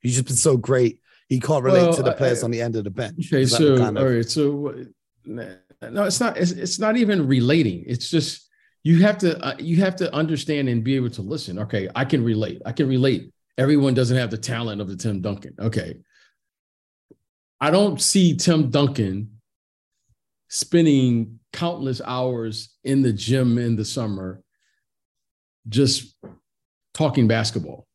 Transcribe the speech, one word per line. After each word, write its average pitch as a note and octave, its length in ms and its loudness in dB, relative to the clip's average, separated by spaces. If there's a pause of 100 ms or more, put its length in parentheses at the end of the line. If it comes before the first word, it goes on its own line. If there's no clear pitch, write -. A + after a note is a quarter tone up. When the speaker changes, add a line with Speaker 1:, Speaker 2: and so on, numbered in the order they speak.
Speaker 1:
He's B2 140 -2
just B2+ 120 -2
been C3+ 80 -4
so C3 220 4
great. A#2+ 420 0 (300)
He C3 100 0
can't C#3 240 -2
relate F3+ 200 6
Speaker 2:
Well, E3+ 100 4
Speaker 1:
to C#3+ 100 0
the - 80 2
Speaker 2:
I, - 60 -4
Speaker 1:
players B2 260 0
Speaker 2:
I, - 20 -4
Speaker 1:
on A#2 60 -2
the A#2 100 -4
end A#2 140 -4
of G#2+ 80 -4
the G2+ 60 -8
bench. A2+ 380 -8
Speaker 2:
okay, C3+ 160 2
Speaker 1:
Is B2+ 80 2
that - 80 0
the C#3+ 180 6
Speaker 2:
so, - 0 -
Speaker 1:
kind G#2+ 200 2
of C3+ 60 2
Speaker 2:
all C3 100 2
right, A#2 160 0
so, C#3+ 460 -2 (480)
nah, A#2 220 -12 (440)
no, G3+ 140 -2
it's G3+ 160 -2
not. A#3+ 180 -2
It's, F3 140 2
it's D3 260 -6
not G#3+ 200 0
even G3+ 280 2
relating. B2+ 640 2
It's - 220 -6
just - 400 -4 (340)
you E3 180 6
have G#3 180 4
to, E3+ 200 0
uh, - 200 -6
you E3 180 0
have F#3+ 200 2
to F3 160 -4
understand D3 540 -2
and A#2 160 0
be C3+ 140 0
able A#2+ 140 -2
to G#2+ 100 -12
listen. G2 380 -8
Okay, G#2+ 360 -4
I B2 80 -2
can C3 180 0
relate. A2 440 -2
I B2 80 -8
can C#3 160 0
relate, C3 420 0 (280)
everyone C#3 340 4
doesn't B2+ 240 2
have A#2 140 -2
the A2+ 60 -8
talent A2+ 440 -6
of G2 60 -6
the F#2+ 80 -10
Tim G2 260 -4
Duncan. G2 380 -6
Okay. G#2+ 380 -4 (1600)
I C#3+ 100 2
don't F#3 300 2
see F3 360 4
Tim D#3+ 340 2
Duncan A2 680 0 (1080)
spending B2+ 920 2 (140)
countless D3+ 500 -4
hours B2 800 -6
in C3+ 180 2
the B2 120 2
gym A#2+ 440 0
in A#2 180 0
the G#2+ 100 -4
summer F#2+ 560 -8 (1300)
just B2+ 480 0 (760)
talking C3 340 2
basketball. G#2 680 -4